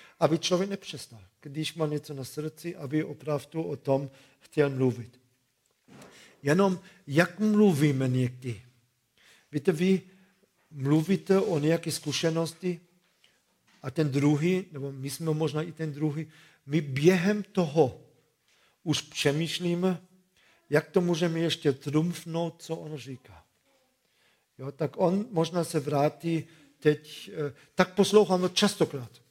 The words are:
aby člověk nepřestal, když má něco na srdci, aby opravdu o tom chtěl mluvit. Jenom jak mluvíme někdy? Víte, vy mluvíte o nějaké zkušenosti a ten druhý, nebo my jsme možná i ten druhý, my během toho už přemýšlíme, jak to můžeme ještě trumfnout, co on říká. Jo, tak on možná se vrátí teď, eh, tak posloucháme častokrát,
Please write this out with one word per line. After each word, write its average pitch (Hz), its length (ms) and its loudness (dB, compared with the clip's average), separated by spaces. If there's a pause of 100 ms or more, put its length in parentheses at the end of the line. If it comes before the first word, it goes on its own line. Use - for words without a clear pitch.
(200)
aby 160 180 2
člověk 185 320 -2
nepřestal, 139 500 -14 (200)
když 151 340 -8
má 160 120 -2
něco 147 280 -6
na 135 100 -10
srdci, 156 520 -10
aby 151 280 -2
opravdu 147 580 -6
o 165 140 -8
tom 135 340 -2 (300)
chtěl 147 300 0
mluvit. 127 500 -2 (1200)
Jenom 180 360 2 (280)
jak 170 320 0
mluvíme 160 680 4
někdy? 123 540 -2 (880)
Víte, 147 200 0
vy 180 280 4 (680)
mluvíte 156 680 2
o 185 180 0
nějaké 165 340 0
zkušenosti 165 880 -4 (1040)
a 131 80 -8
ten 151 200 0
druhý, 151 600 2
nebo 139 200 -10
my 135 180 -10
jsme 160 240 -4
možná 151 280 -2
i 170 100 -10
ten 156 200 -8
druhý, 151 340 -4 (400)
my 147 140 0
během 170 640 2
toho 151 580 2 (840)
už 156 180 -2
přemýšlíme, 170 1000 -2 (720)
jak 151 200 0
to 190 100 2
můžeme 170 400 0
ještě 160 320 0
trumfnout, 165 880 -4
co 160 140 -10
on 156 200 -12
říká. 117 480 -16 (1120)
Jo, 135 140 -12
tak 143 240 -4
on 196 340 2
možná 165 340 0
se 160 160 -4
vrátí 151 640 -2 (360)
teď, - 520 -2
eh, 147 200 -8 (220)
tak 185 200 2
posloucháme 185 540 4
častokrát, 165 640 0 (200)